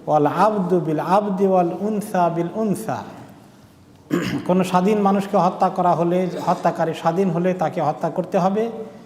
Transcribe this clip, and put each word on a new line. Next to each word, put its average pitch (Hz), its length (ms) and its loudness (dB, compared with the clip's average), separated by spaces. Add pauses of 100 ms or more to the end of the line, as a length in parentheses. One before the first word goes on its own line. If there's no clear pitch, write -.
ওয়াল 151 200 4
আবদু 180 540 2
বিল 156 200 -2
আবদি 190 460 2
ওয়াল 180 240 4 (100)
উনসা 196 480 0
বিল 170 260 -2
উনসা।" 175 480 -4 (1400)
কোনো 180 180 2
স্বাধীন 185 360 2
মানুষকে 196 360 2
হত্যা 185 320 2
করা 175 260 2
হলে, 175 320 0 (200)
হত্যাকারী 170 480 0
স্বাধীন 175 360 0
হলে 175 240 0
তাকে 160 280 -2
হত্যা 151 280 -2
করতে 180 280 -2
হবে। 202 320 0 (360)